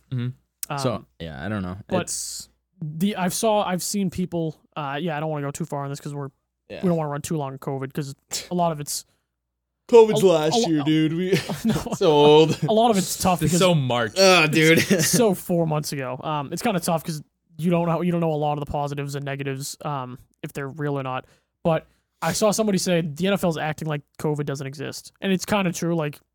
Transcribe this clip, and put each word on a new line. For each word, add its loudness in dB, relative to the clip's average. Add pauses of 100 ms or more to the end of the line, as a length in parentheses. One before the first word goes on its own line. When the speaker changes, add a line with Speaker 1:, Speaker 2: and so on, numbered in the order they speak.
Speaker 1:
Yeah. -4
Speaker 2:
Mm-hmm. -4 (420)
Speaker 3:
Um, -6
Speaker 1:
So, -2 (140)
yeah, -10
I -6
don't -4
know. -8 (100)
Speaker 3:
but -2
Speaker 1:
It's -10 (320)
Speaker 3:
the, -4
I've -2
saw, 0
I've -4
seen -4
people, -4 (160)
uh, -6
yeah, -4
I -6
don't -4
wanna -4
go -6
too -8
far -6
on -6
this -8
'cause -10
we're, -10 (400)
Speaker 1:
Yeah. -12
Speaker 3:
we 0
don't 0
wanna -4
run -6
too -4
long -6
on -14
covid -6
'cause -8 (340)
a -4
lot 2
of -8
it's -8 (840)
Speaker 1:
covid's 8
Speaker 3:
a, 8
Speaker 1:
last 4
Speaker 3:
a, 0
Speaker 1:
year, 2
Speaker 3:
a, 0
Speaker 1:
dude. 2
We -2
Speaker 3:
<laughs> 0
no, 2
Speaker 1:
<laughs> -4
so 4
old. 6
Speaker 3:
a 2
lot 6
of 2
it's -2
tough 2
Speaker 2:
It's 0
Speaker 3:
because 4
Speaker 2:
so 4
March. 0
Speaker 1:
Oh, 6
dude. 6
<laughs> 2
Speaker 3:
it's 2
so 4
four -2
months -4
ago. -8
Um, -6
it's -6
kinda 0
tough -2
'cause -8 (360)
you 0
don't 2
know, 0
you 0
don't 0
know 0
a 0
lot -2
of -6
the -8
positives -4
and -8
negatives, -6
um, -6 (240)
if -12
they're -8
real -4
or -4
not. -8 (380)
But 0 (360)
I -2
saw 2
somebody 2
say 0
the -4
N 2
F -2
L 2
is -2
acting -4
like -4 (160)
covid -2
doesn't -6
exist, -10
and 0
it's 0
kinda 0
true. -2
Like, -4 (160)